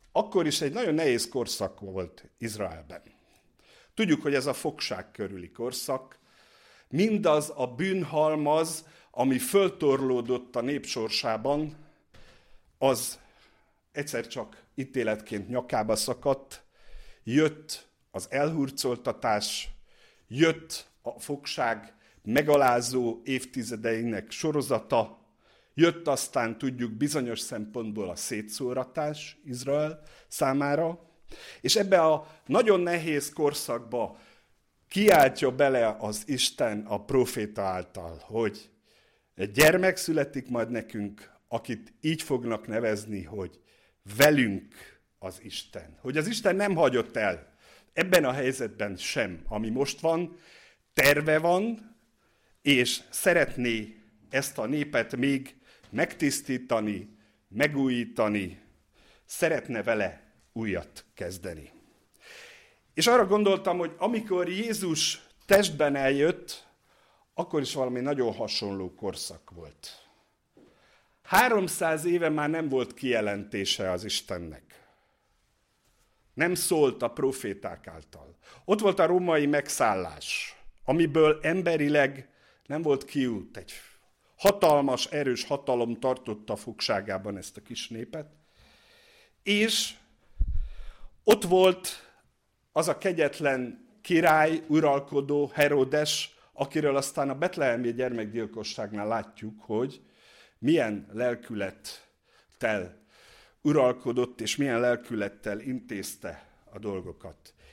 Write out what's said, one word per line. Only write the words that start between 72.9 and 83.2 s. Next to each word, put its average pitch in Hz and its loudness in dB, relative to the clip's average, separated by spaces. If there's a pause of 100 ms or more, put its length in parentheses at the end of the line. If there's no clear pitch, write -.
kijelentése 104 -2
az 90 -2
Istennek. 85 -10 (1500)
Nem 170 0
szólt 147 2
a 117 0
proféták 110 -4
által. 82 -20 (280)
Ott 208 2
volt 196 2
a 175 6
római 170 4
megszállás, 113 0 (300)
amiből 156 4
emberileg 147 2 (360)
nem 151 -6
volt 147 2
kiút. 120 -4